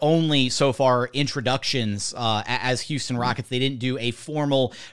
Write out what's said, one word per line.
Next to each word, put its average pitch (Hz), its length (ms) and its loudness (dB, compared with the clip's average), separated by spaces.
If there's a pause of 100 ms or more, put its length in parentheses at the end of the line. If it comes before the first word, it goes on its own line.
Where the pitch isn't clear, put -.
only, 151 460 4
so 139 240 2
far, 123 400 4
introductions, 123 1000 -2
uh, 110 300 0
a-, 120 200 -4
as 127 180 0
Houston 131 340 -4
Rockets. 123 320 -2
They 127 120 -2
didn't 135 180 -2
do 127 200 -2
a 120 120 -2
formal 143 640 0 (180)